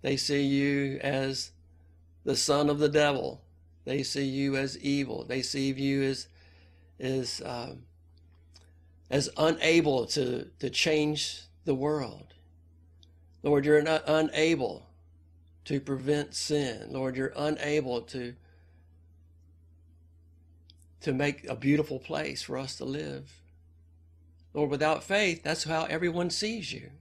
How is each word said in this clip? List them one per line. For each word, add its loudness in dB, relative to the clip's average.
They 0
see 0
you 2
as -2
the 0
son 4
of 2
the 6
devil. 2
They -2
see -2
you 0
as -2
evil. -2
They -2
see -2
you 0
as, -2
as, -4
uh, -8
as 0
unable 4
to, -2
to -4
change 0
the 2
world. -4
Lord, 4
you're 8
not 2
unable 2
to -2
prevent -2
sin. -2
Lord, -4
you're -2
unable 0
to, -10
to -2
make -2
a -6
beautiful 2
place -6
for -6
us -8
to -8
live. -8
Lord, 0
without 2
faith, 0
that's -2
how 0
everyone 0
sees -4
you. -12